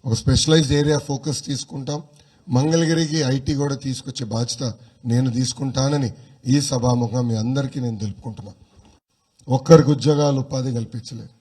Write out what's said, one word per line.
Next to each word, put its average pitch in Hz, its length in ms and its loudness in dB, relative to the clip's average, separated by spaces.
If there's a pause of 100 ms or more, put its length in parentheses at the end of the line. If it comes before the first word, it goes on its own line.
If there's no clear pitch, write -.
ఒక 113 160 0
స్పెషలైజ్డ్ 147 580 4
ఏరియా 147 180 2 (100)
ఫోకస్ 139 400 -4
తీసుకుంటాం. 143 500 -8 (580)
మంగళగిరికి 160 640 2 (160)
ఐటీ 135 180 -2 (100)
కూడా 139 140 -2 (100)
తీసుకొచ్చే 131 380 -8 (120)
బాధ్యత 123 260 -4 (500)
నేను 127 160 4 (100)
తీసుకుంటానని 135 720 -2 (440)
ఈ - 20 6 (140)
సభాముఖంగా 123 580 0
మీ 117 140 0
అందరికీ 135 420 -2
నేను 113 200 -4
తెలుపుకుంటున్నా. 101 480 -12 (1040)
ఒక్కరికి 147 400 6
ఉద్యోగాలు, 143 480 2
ఉపాధి 131 340 -4
కల్పించలేదు. 113 640 -10